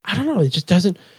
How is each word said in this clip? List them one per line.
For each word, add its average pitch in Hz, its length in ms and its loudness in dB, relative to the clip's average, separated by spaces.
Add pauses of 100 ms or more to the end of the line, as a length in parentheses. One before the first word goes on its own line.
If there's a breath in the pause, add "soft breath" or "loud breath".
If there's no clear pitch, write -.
I - 120 -6
don't 277 100 -2
know. 294 140 0
It 143 80 2
just 151 180 -6
doesn't, 180 320 2 (200 soft breath)